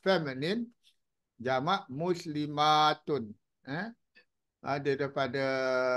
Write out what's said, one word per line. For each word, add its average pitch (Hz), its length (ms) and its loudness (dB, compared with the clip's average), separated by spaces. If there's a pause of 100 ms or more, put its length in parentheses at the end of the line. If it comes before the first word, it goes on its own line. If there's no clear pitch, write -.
feminin, 175 640 0 (720)
jamak 131 480 0
muslimatun. 151 1400 0 (360)
Eh? 208 200 -6 (720)
Ada 139 320 -2
daripada 139 520 -2 (520)